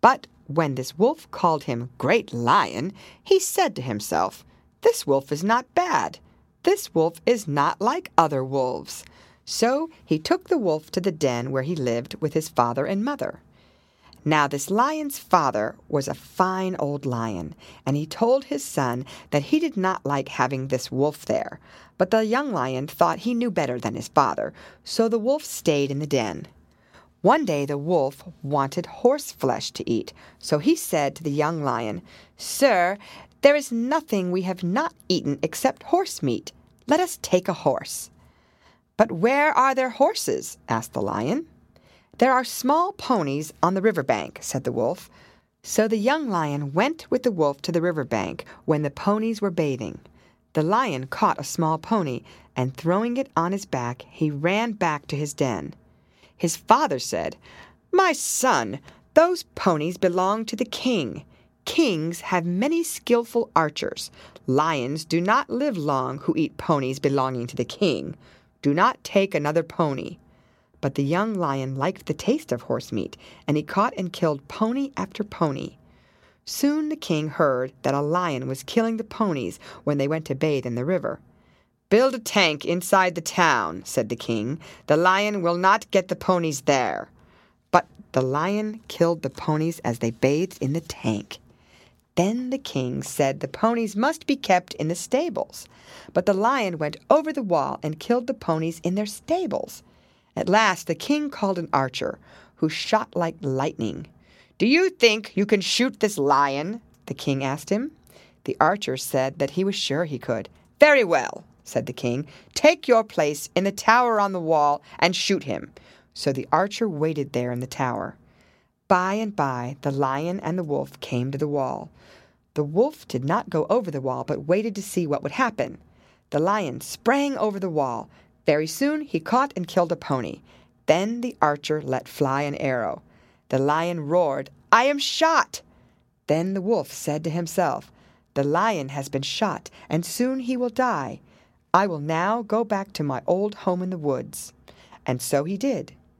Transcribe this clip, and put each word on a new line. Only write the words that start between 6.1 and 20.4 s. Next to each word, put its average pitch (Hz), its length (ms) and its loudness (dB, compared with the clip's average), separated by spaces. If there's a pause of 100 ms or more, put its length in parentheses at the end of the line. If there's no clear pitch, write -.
This - 280 2
wolf 165 320 0
is 233 220 2
not 147 340 2
like 294 380 -2
other 147 240 4
wolves." 131 640 -4 (400)
So 277 460 0 (140)
he 156 140 0
took 349 300 0
the 349 100 4
wolf 156 320 0
to 185 100 -2
the 180 120 0
den 131 400 0
where 135 100 0
he 165 140 -2
lived 120 440 -2
with 156 140 -2
his - 140 0
father 120 360 2
and 196 200 -2
mother. - 380 -6 (840)
Now 151 240 4
this 139 240 -4
lion's 285 480 0
father 131 560 2 (120)
was 139 200 -2
a 147 60 -4
fine 185 680 0
old 143 260 -4
lion, 113 480 -4 (320)
and 139 100 0
he 151 80 -2
told 240 400 0
his 285 200 -6
son 127 400 -2 (260)
that 143 200 0
he 302 100 4
did 330 160 -2
not 185 280 0
like 139 260 -2
having 131 360 0